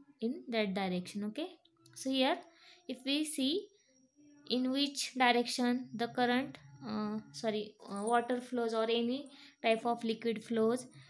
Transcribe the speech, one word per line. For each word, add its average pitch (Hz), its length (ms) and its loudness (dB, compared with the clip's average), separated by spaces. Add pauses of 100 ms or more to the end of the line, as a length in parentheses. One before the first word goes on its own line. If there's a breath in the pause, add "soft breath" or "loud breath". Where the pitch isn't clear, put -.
(200)
in 269 300 -4
that 214 240 2
direction. 185 520 -2
Okay, 285 220 -6 (460)
so - 160 -6
here 269 280 4 (520 loud breath)
if 254 160 -6
we 285 180 2
see 302 440 0 (840 soft breath)
in 254 200 2
which 285 460 0
direction 247 800 4
the 233 140 -2
current, 247 480 0 (280)
uh, 214 340 -4 (120)
sorry, 214 420 -4 (160)
uh, 202 140 -6
water 240 380 2
flows 233 320 -2
or 220 100 2
any 240 460 0 (340 loud breath)
type 226 220 4
of 240 180 0
liquid 220 400 -2
flows, 226 440 2 (220 loud breath)